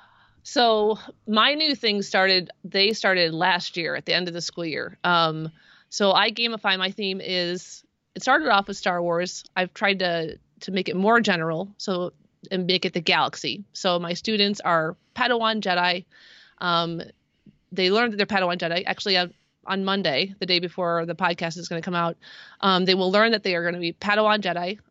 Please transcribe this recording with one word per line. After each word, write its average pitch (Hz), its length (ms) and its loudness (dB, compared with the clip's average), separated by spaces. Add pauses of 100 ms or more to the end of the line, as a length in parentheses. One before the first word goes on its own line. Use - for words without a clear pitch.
(440)
So 220 540 2 (280)
my 220 280 4
new 302 200 0
things 202 320 -2
started, 190 440 2 (140)
they 196 280 2
started 180 400 2
last 175 440 0
year 156 180 -4
at 147 120 -10
the 170 80 0
end 180 140 -2
of 170 60 -6
the 175 60 -8
school 170 240 -8
year. 156 400 -6
Um, 160 460 2 (380)
so 202 240 2
I 202 200 4
gamify, 220 460 -2
my 185 120 -2
theme 196 320 -4
is, 180 640 -6 (300)
it 180 80 -14
started 302 260 2
off 202 200 2
with 196 80 -8
Star 180 260 -2
Wars. 175 420 -2 (120)
I've 185 160 -2
tried 196 280 0
to, 170 360 -2 (240)
to - 120 -10
make 185 160 -2
it - 80 -2
more 214 240 4
general, 175 580 0
so, 180 340 -4 (380)
and 185 160 -2
make 180 180 2
it 180 80 -2
the 180 80 -2
galaxy. 160 720 0
So 175 260 0
my 175 160 -4
students 208 460 0
are 165 360 0 (180)
Padawan 226 460 0
Jedi. 180 440 0 (540)
Um, 170 440 -2 (680)
they 185 200 0
learned 226 220 2
that 208 40 -10
they're 202 100 0
Padawan 180 320 0
Jedi. 170 260 -2
Actually, 190 340 0
on, 180 140 -2 (320)
on 190 200 -4
Monday, 190 560 0
the 185 60 -6
day 180 120 2
before 170 480 -2
the 170 80 -6
podcast 170 420 -2
is 175 120 -12
gonna 165 140 -6
come 180 120 -4
out, 170 220 0 (440)
um, 190 240 4
they 185 120 4
will 185 160 2
learn 214 180 6
that 214 140 0
they 185 100 0
are 170 100 -2
gonna 175 140 -2
be 170 140 -4
Padawan 214 480 2
Jedi, 180 400 -4 (100)